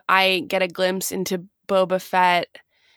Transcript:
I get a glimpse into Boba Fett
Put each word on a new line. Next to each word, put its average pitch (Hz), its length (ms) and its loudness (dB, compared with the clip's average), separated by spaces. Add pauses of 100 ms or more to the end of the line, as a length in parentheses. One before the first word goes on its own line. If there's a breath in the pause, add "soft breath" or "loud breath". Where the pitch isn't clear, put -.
I 190 380 2
get 190 160 -2
a 185 60 0
glimpse 185 440 -2
into 185 340 -6 (220)
Boba 185 320 2
Fett 180 480 0 (480)